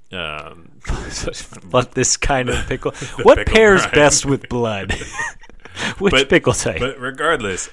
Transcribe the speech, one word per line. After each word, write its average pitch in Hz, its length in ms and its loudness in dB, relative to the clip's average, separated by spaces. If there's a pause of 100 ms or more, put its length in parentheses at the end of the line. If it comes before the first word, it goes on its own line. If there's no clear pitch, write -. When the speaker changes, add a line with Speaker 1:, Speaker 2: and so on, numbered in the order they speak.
(120)
Speaker 1:
um, 82 640 -12
Speaker 2:
<laughs> - 60 -20
Fuck - 1080 -6
this - 260 -2
kind 127 320 -2
of 117 180 -2
pickle. 131 240 -6
Speaker 1:
<laughs> - 80 -14 (180)
The 120 60 -6
Speaker 2:
What 247 140 8
Speaker 1:
pickle - 160 -2
Speaker 2:
pairs 208 300 6
Speaker 1:
brine. 98 100 -4
Speaker 2:
best 139 320 4
with 139 240 -2
blood? 107 440 -4
<laughs> - 1040 -10
Which 190 120 4
Speaker 1:
But 135 180 4
Speaker 2:
pickle 143 240 4
type? 98 260 -4
Speaker 1:
But 131 200 -4
regardless, 131 720 -4